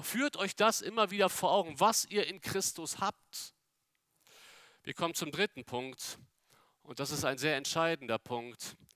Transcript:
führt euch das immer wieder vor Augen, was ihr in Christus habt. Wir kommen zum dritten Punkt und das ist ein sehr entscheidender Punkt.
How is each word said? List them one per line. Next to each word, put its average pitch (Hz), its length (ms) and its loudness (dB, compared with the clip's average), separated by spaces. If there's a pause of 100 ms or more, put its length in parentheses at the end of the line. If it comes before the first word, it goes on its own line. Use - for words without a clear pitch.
führt 277 340 -2
euch 190 180 -2
das 220 260 4
immer 208 300 0
wieder 196 180 4
vor - 220 0
Augen, 165 280 2
was 220 260 6
ihr 202 200 0
in 196 140 -10
Christus - 600 -4
habt. - 540 -6 (1300)
Wir 135 100 -8
kommen 170 200 0
zum 156 180 -4
dritten 151 340 -2
Punkt 127 540 -8 (600)
und 143 180 -14
das 139 120 -2
ist 151 140 -2
ein 135 120 2
sehr 143 200 2
entscheidender 143 600 0
Punkt. 120 600 -8 (180)